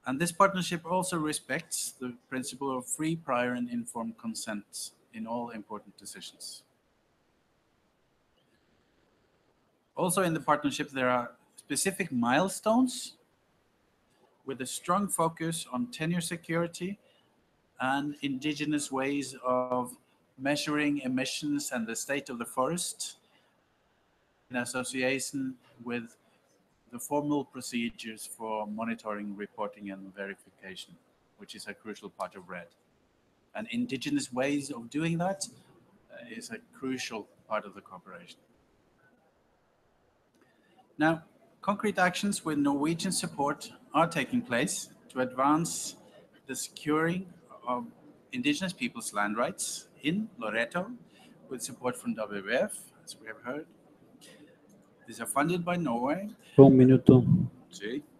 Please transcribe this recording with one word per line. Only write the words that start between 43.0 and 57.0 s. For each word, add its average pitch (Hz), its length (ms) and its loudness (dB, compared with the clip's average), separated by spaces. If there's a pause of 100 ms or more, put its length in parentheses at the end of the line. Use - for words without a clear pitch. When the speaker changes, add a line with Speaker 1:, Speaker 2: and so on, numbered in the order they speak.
Speaker 1:
support 147 580 -4 (220)
are 156 120 6
taking 131 360 0
place 127 480 0 (240)
to 131 80 0
advance 139 760 2 (520)
the 131 100 -6
securing 165 680 0 (400)
of 120 200 -2 (480)
indigenous 147 400 0
peoples' 117 400 -6
land 104 240 0
rights - 500 -4 (160)
in 196 240 0 (100)
Loreto, 117 540 -2 (560)
with 127 140 -8
support 123 340 -4
from 117 200 -4
W 104 260 -6
W 101 120 -2
F, 180 240 0 (280)
as - 120 -14
we 110 100 -18
have 107 180 -12
heard. 147 200 -8 (1400)
These 110 120 -16
are 117 60 -4
funded 170 400 2
by 175 100 0
Norway. 151 540 -2 (280)
Speaker 2:
Un 135 200 12
minuto. 127 480 12 (480)